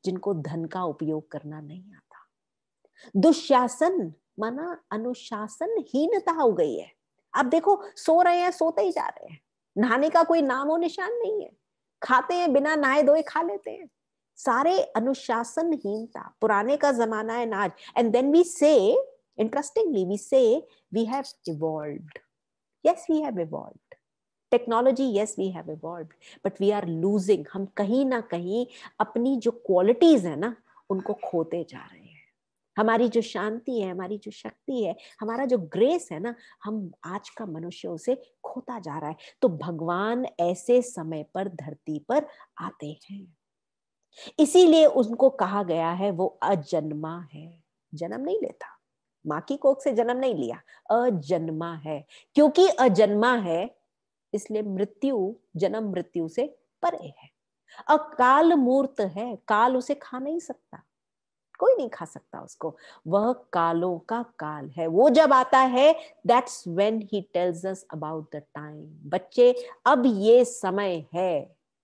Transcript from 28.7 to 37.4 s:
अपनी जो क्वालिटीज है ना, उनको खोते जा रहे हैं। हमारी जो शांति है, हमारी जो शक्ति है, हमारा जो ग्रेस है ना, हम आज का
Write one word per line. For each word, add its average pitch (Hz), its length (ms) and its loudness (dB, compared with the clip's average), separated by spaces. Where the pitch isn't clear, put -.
अपनी 240 360 -2
जो 233 140 -2
क्वालिटीज 233 760 4
है 151 100 -6
ना, 220 200 -6
उनको 196 240 -4
खोते 165 560 -6
जा - 80 -18
रहे - 260 -20
हैं। - 280 -20
हमारी 226 300 2
जो 233 120 0
शांति 220 600 -6
है, 190 100 -4
हमारी 185 280 -10
जो 208 120 -16
शक्ति - 540 -8
है, 220 120 -4
हमारा 226 240 -4
जो 247 140 0
ग्रेस 220 540 0
है 156 80 -10
ना, 233 140 -8
हम 208 280 -8
आज 190 260 -12
का 220 160 -14